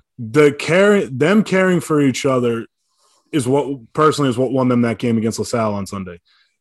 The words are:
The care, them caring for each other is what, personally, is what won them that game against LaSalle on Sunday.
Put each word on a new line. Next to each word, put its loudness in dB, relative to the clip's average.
The 2
care, 2
them 0
caring 0
for -2
each 0
other -2
is -2
what, -2
personally, 2
is -2
what 0
won 0
them 2
that -2
game -2
against -2
LaSalle -4
on -8
Sunday. -12